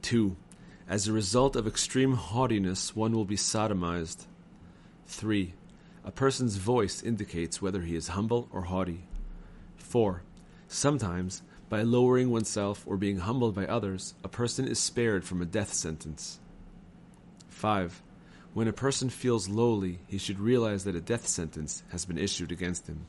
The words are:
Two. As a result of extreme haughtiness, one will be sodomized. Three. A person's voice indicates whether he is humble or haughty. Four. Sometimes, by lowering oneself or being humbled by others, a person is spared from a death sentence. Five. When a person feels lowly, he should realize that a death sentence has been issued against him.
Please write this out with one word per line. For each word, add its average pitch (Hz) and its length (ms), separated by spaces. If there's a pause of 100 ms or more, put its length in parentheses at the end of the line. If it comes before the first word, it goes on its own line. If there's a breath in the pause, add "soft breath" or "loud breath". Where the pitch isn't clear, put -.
Two. 107 340 (520 loud breath)
As 98 200
a 110 60
result 110 420
of 117 100
extreme 131 500
haughtiness, 101 800
one 110 200
will 110 120
be 98 120
sodomized. 87 880 (800 loud breath)
Three. 101 460 (500 loud breath)
A 98 80
person's 127 460
voice 104 440
indicates 95 600
whether 98 200
he 85 140
is 82 140
humble 113 420
or 92 120
haughty. 87 440 (680 loud breath)
Four. 98 440 (460 loud breath)
Sometimes, 92 760 (260 loud breath)
by 107 120
lowering 123 480
oneself 104 560
or 101 120
being 98 220
humbled 113 360
by 98 100
others, 95 560
a - 60
person 120 400
is 117 120
spared 110 440
from 90 180
a 87 40
death 104 280
sentence. - 680 (1080)
Five. 98 560 (500 loud breath)
When 113 140
a 107 60
person 135 360
feels 113 380
lowly, 101 600
he 98 100
should 98 240
realize 110 420
that 98 120
a 82 60
death 117 240
sentence 80 640
has 85 140
been 90 140
issued 87 340
against 87 360
him. 80 220